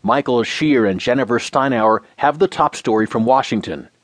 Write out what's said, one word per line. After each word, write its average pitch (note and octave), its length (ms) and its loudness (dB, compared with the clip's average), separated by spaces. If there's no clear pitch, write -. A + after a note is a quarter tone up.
Michael B2 420 0
Shear C#3 420 0
and F#2+ 140 -2
Jennifer A#2+ 380 0
Steinauer A2+ 600 0
have D3 240 0
the F#3+ 80 2
top - 280 -2
story A2 300 0
from A2+ 200 -2
Washington. A#2 640 -2